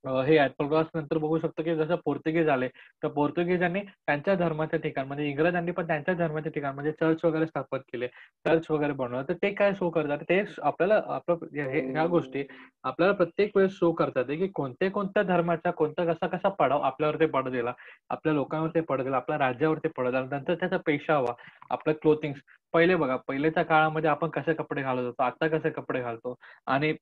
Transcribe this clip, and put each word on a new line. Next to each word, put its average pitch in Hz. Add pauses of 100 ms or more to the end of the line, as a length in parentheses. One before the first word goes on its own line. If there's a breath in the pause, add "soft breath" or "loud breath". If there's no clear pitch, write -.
अ, 131
हे 151
आहेत, 135 (100)
पण 156 (120)
नंतर 160
बघू 156
शकतो 160
की 170
जसं 156
पोर्तुगीज 156
आले 127
तर -
पोर्तुगीजांनी 170
त्यांच्या 196
धर्माच्या 160
ठिकाण 139
म्हणजे 143
इंग्रजांनी 170
पण 170
त्यांच्या 160
धर्माच्या 156
ठिकाण 143
म्हणजे 139
चर्च 160
वगैरे 160
स्थापित 135
केले, 123 (400 loud breath)
चर्च 165
वगैरे 147
बनवलं. 131
तर 180
ते 202
काय 202
शो 185
करतात, 147 (120)
ते 190
स-, -
आपल्याला 175
आपलं 139 (260)
हे, 135
ह्या 156
गोष्टी 147 (400 loud breath)
आपल्याला 175
प्रत्येक 190
वेळेस 190
शो 170
करतात 139
की 156
कोणत्या 185
कोणत्या 202
धर्माचा 175
कोणता 160
कसा 170
कसा 185
पडाव 143
आपल्यावरती 151
पडत 131
गेला, 120 (360 loud breath)
आपल्या 156
लोकांवरती 156
पडत 135
गेला, 135
आपल्या 147
राज्यावरती 147
पडत 131
गेला, 127
नंतर 139
त्याचा 180
पेशवा, 147 (360 loud breath)
आपलं 156
क्लोथिंग. 151 (400 soft breath)
पहिले 170
बघा, 135
पहिलेच्या 151
काळामध्ये 156
आपण 151
कसे 151
कपडे 151
घालत 127
होतो, 123
आता 127
कसे 156
कपडे 131
घालतो 120 (300 loud breath)
आणि 147